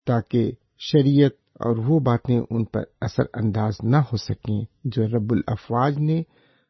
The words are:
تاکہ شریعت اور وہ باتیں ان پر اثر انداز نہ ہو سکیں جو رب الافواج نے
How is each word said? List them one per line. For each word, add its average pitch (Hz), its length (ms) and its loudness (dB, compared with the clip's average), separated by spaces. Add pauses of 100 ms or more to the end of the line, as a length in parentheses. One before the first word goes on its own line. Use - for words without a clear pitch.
تاکہ 117 460 0 (260)
شریعت 143 540 4 (220)
اور 117 240 -2
وہ 135 220 2
باتیں 120 500 0
ان 113 160 -2
پر 107 180 -6 (180)
اثر 123 220 -2 (100)
انداز 107 400 -2 (100)
نہ 117 140 2
ہو 127 200 0
سکیں 104 480 -6 (180)
جو 113 240 -2
رب 113 260 -2
الافواج 117 640 -2
نے 156 260 0 (460)